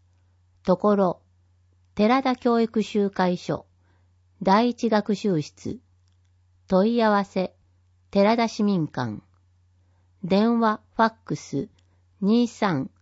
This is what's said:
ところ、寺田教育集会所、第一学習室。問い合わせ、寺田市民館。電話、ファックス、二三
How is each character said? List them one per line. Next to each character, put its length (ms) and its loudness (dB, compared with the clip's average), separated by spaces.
と 120 2
こ 200 2
ろ、 260 0
寺 280 2
田 140 0
教 240 0
育 220 -2
集 280 -2
会 260 -2
所、 300 -8
第 280 2
一 180 -4
学 260 0
習 280 -2
室。 360 -12
問 280 2
い 60 2
合 80 2
わ 140 2
せ、 300 -6
寺 260 4
田 120 0
市 140 -6
民 260 0
館。 320 -8
電 380 0
話、 200 -2
フ 60 2
ァ 40 4
ッ 40 0
ク 120 -8
ス、 320 -8
二 280 2
三 420 -4